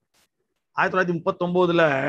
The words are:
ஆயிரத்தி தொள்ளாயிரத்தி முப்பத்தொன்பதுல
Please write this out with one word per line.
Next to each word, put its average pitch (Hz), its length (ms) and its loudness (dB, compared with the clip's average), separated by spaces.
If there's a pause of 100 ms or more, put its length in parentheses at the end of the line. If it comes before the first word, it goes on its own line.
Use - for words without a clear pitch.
(760)
ஆயிரத்தி 175 180 0
தொள்ளாயிரத்தி 180 240 0
முப்பத்தொன்பதுல 175 640 0 (260)